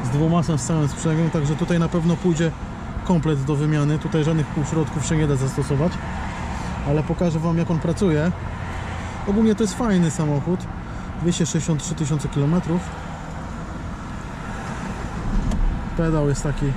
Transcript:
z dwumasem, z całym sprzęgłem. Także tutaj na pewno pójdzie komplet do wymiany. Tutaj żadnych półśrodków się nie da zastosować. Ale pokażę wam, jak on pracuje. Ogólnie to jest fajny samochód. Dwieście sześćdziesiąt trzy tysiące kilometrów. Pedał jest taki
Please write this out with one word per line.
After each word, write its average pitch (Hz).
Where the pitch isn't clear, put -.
z 120
dwumasem, 160
z -
całym 156
sprzęgłem. 160
Także 151
tutaj 170
na 165
pewno 170
pójdzie 165
komplet 151
do 147
wymiany. 151
Tutaj 156
żadnych 156
półśrodków 156
się 160
nie 156
da 143
zastosować. 139
Ale 147
pokażę 165
wam, 165
jak 165
on 165
pracuje. 170
Ogólnie 220
to 220
jest 190
fajny 185
samochód. 151
Dwieście 170
sześćdziesiąt 156
trzy 156
tysiące 143
kilometrów. 165
Pedał 160
jest 135
taki 143